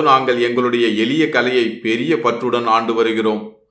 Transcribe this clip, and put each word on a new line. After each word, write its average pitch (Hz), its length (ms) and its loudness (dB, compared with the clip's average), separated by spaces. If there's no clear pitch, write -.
நாங்கள் 131 380 4
எங்களுடைய 120 460 0
எளிய 127 320 0
கலையை 123 380 0
பெரிய 123 380 -2
பற்றுடன் 120 500 -2
ஆண்டு 113 280 2
வருகிறோம். 110 480 0